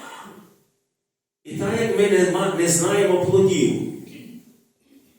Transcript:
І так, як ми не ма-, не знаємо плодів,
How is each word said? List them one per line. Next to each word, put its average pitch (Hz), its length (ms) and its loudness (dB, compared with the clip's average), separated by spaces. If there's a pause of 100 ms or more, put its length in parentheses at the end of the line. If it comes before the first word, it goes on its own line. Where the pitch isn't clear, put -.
(1400)
І - 140 -12
так, 220 240 -2
як 220 160 -2
ми 196 120 4
не 185 220 2
ма-, 190 240 -2
не 170 120 0
знаємо 180 580 2
плодів, 185 680 2 (1200)